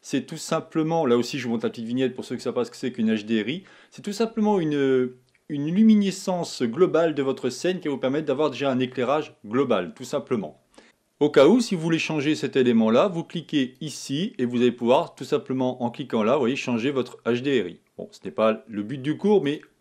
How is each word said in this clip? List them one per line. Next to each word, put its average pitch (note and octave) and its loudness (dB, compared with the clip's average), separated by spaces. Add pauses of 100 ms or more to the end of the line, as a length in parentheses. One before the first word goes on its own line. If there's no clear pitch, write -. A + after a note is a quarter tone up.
c'est - -4
tout E3 -12
simplement, D#3+ -2
là A#2+ 6
aussi A#2+ -2
je A#2+ -8
vous A#2 -4
montre A#2 -4
la A2+ -2
petite A2+ -10
vignette B2+ -2
pour A#2 -12
ceux C3 -8
qui A#2 -8
ne - -16
savent B2 -4
pas A#2 -2
ce - -16
que - -20
c'est B2 -6
qu'une A2 0
H G#2+ -2
D A2 0
R G#2 -4
I, E3 -8 (260)
c'est - -20
tout G3+ -8
simplement G#3 0
une, C3+ 2 (380)
une D3 -4
luminescence G3 2
globale D#3 2
de C#3+ -2
votre C3 -2
scène F3 -4
qui D#3 -6
va C#3+ -2
vous A#2+ -8
permettre C#3 -2
d'avoir D3 0
déjà C3+ -2
un B2+ 0
éclairage B2+ -2 (100)
global, G#2+ 0
tout B2+ -16
simplement. A#2 -6 (600)
Au D3 2
cas C#3+ 8
où, A3+ 6
si A3+ -2
vous E3 -4
voulez E3 0
changer D3+ 0
cet C#3+ -4
élément-là, A#2+ 4
vous E3+ -4
cliquez D3 -4
ici D3+ -6
et B2+ 0
vous A#2+ -2
allez A#2+ 4
pouvoir B2 2
tout C#3 -12
simplement, B2+ -2
en C#3 -2
cliquant A#2+ -4
là, A2 2
vous D#3 0
voyez, A#2 0
changer B2 -2
votre B2+ -4
H A#2+ 0
D C3 0
R F2 -6
I. E2+ -16 (160)
Bon, - -12
ce - -20
n'est F#2+ -10
pas A2 0
le G#2+ -8
but C3 -8
du D3 -4
cours, G3+ 2
mais C#3+ -4 (200)